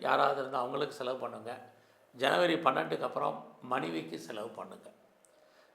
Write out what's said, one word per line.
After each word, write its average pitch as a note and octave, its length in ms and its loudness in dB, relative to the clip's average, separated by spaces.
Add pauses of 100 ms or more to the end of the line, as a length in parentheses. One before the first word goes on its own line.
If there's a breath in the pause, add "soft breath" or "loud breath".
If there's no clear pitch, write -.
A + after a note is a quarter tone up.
யாராவது C#3 400 4
இருந்தா C3+ 220 -2
அவங்களுக்கு C3+ 340 -4
செலவு B2+ 240 -4
பண்ணுங்க. A2+ 320 -8 (640 soft breath)
ஜனவரி D#3+ 500 4
பன்னெண்டுக்கு D3+ 440 2
அப்புறம் - 280 -2 (360)
மனைவிக்கு D#3+ 460 -2
செலவு A2 380 -8
பண்ணுங்க. F#2 320 -12 (880 soft breath)